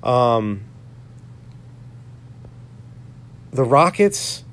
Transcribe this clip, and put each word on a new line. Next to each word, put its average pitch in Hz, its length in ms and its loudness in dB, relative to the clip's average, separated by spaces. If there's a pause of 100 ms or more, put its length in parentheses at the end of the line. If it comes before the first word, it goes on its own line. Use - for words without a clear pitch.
Um, 113 600 0 (3000)
the 131 120 0
Rockets 175 880 2